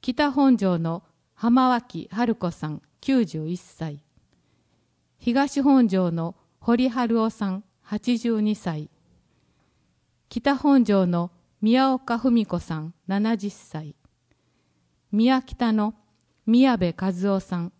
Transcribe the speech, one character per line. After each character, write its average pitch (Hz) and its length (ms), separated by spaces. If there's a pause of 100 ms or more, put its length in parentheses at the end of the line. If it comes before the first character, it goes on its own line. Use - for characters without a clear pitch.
北 285 300
本 269 260
庄 185 220
の 165 240 (320)
浜 254 340
脇 240 420
春 226 220
子 175 160
さ 156 200
ん、 151 120 (200)
九 262 220
十 156 240
一 180 140
歳。 147 420 (1160)
東 277 420
本 262 260
庄 185 240
の 170 240 (240)
堀 233 300
春 233 320
夫 226 80
さ 202 220
ん、 190 120 (200)
八 233 340
十 226 240
二 214 140
歳。 156 340 (1400)
北 277 280
本 269 280
庄 196 220
の 175 240 (320)
宮 262 320
岡 240 240
文 233 300
子 175 100
さ 160 220
ん、 156 160 (100)
七 208 320
十 196 140
歳。 151 440 (1160)
宮 254 320
北 - 280
の 214 220 (540)
宮 240 300
部 180 220
和 190 100
夫 190 300
さ 185 200
ん 170 200